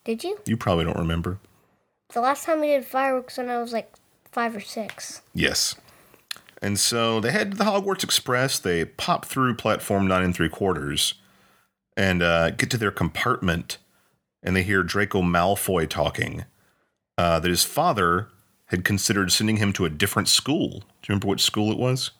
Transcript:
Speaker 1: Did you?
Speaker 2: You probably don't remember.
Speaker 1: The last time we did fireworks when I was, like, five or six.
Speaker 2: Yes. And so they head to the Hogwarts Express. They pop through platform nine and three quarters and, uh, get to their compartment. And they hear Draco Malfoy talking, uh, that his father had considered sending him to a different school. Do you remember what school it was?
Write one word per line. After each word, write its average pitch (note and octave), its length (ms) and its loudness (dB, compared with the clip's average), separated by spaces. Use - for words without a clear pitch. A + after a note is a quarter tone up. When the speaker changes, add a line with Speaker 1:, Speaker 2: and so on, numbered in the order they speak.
Speaker 1:
Did A3+ 200 -6
you? G4 220 -6
Speaker 2:
You A2+ 120 0
probably F2 260 2
don't E2 140 -2
remember. E2 400 -2
Speaker 1:
The A#3+ 80 -4
last C4+ 240 0
time D#4 140 0
we D4+ 80 0
did C#4 180 2
fireworks C4 520 -2
when B3 120 -6
I A#3+ 120 -2
was, A#3+ 100 -8
like, A3+ 220 -6
five A#3 240 -2
or G3+ 40 -10
six. - 640 -12
Speaker 2:
Yes. - 420 0
And G2+ 160 0
so A2+ 440 2
they A#2+ 100 0
head G#3 200 0
to G3 60 -8
the A3 60 2
Hogwarts G3 400 0
Express. C3 560 0
They E2+ 240 0
pop - 420 -4
through B2+ 300 0
platform G2 520 2
nine F#2 160 4
and F2 120 2
three F#2+ 140 2
quarters D2+ 640 -2
and, F#2 260 4
uh, E2+ 280 4
get - 220 -2
to B2 60 0
their G#2 140 0
compartment. F2 840 -2
And F#2 120 0
they F#2 80 2
hear G2 180 2
Draco G2+ 400 0
Malfoy F2 680 2
talking, - 580 -4
uh, E2+ 220 2
that E2+ 100 -2
his F2 140 2
father G#2+ 640 0
had F#2 160 -2
considered G2 480 2
sending G#2+ 260 2
him G#2 160 2
to F#2+ 120 -2
a D#2+ 40 0
different F#2+ 380 -2
school. D3 420 2
Do - 40 -14
you - 260 -12
remember G2+ 180 0
what G2 120 0
school G#2+ 320 0
it - 60 -2
was? B2+ 320 -2